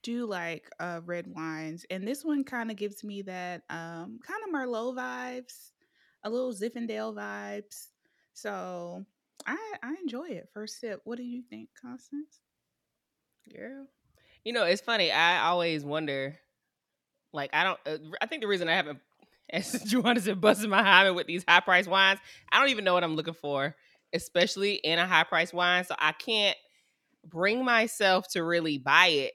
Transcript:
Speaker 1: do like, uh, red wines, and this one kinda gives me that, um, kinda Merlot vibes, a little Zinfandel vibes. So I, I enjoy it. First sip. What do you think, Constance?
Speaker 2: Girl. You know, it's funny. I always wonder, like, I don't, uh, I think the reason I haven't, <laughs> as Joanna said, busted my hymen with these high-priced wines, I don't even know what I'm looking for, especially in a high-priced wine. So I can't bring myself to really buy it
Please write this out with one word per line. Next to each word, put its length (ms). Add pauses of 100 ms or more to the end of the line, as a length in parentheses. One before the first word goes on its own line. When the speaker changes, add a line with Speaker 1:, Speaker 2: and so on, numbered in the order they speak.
Speaker 1:
do 240
like, 420 (100)
uh, 260
red 220
wines, 640
and 180
this 160
one 200
kinda 300
gives 300
me 200
that, 460
um, 560
kinda 320
Merlot 380
vibes, 760 (520)
a 60
little 240
Zinfandel 640
vibes. 720 (460)
So 720 (420)
I, 100 (240)
I 200
enjoy 280
it. 240
First 260
sip. 240
What 140
do 60
you 260
think, 200 (120)
Constance? 600 (1120)
Speaker 2:
Girl. 320 (560)
You 100
know, 120
it's 160
funny. 300
I 360
always 360
wonder, 540 (960)
like, 200
I 100
don't, 220
uh, 120 (240)
I 60
think 140
the 60
reason 220
I 60
haven't, 240 (260)
<laughs> 240
as 340
Joanna 360
said, 220
busted 280
my 140
hymen 320
with 120
these 200
high-priced 420
wines, 300 (320)
I 80
don't 100
even 140
know 100
what 100
I'm 120
looking 180
for, 420 (380)
especially 640
in 240
a 60
high-priced 480
wine. 300
So 160
I 140
can't 440 (680)
bring 400
myself 640
to 140
really 340
buy 300
it 280